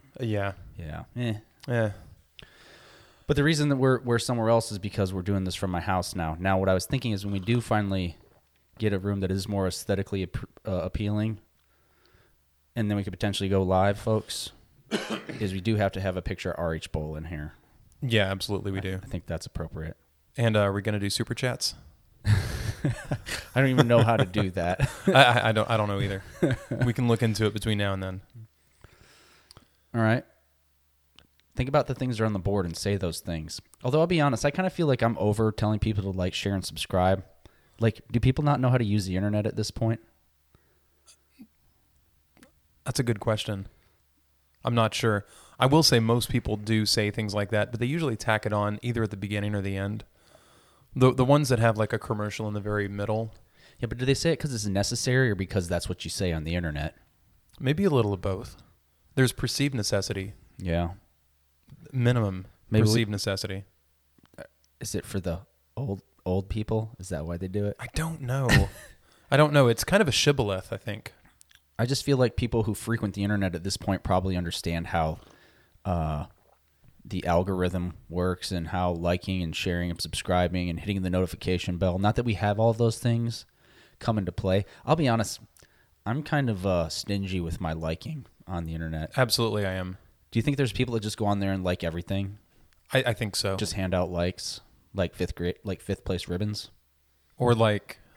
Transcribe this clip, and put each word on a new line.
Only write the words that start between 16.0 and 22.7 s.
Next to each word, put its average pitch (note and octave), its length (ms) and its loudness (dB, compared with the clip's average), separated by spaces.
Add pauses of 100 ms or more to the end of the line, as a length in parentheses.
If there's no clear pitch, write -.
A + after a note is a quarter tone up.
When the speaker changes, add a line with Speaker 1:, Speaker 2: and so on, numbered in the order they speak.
Speaker 2:
have F#2 160 -2
a F2+ 60 -6
picture - 280 -4
of - 80 -6
R E2 160 0
H - 180 -8
Bowl D#2 240 -4
in D#2+ 100 -8
here. E2 280 -8 (480)
Speaker 1:
Yeah, A2+ 280 2
absolutely, G2 420 -4
we F#2+ 60 -4
Speaker 2:
I, F#2 40 -6
Speaker 1:
do. F#2+ 200 -4
Speaker 2:
I - 40 -14
think F2 200 -8
that's E2 200 -6
appropriate. D#2+ 500 -10 (400)
Speaker 1:
And, A2+ 200 2
uh, G#2 40 4
are G2+ 120 4
we G2 100 -2
gonna G#2 160 -2
do G2+ 100 -2
super A#2 260 -4
chats? B2+ 400 -4 (240)
<laughs> - 280 -12
Speaker 2:
I - 1300 -2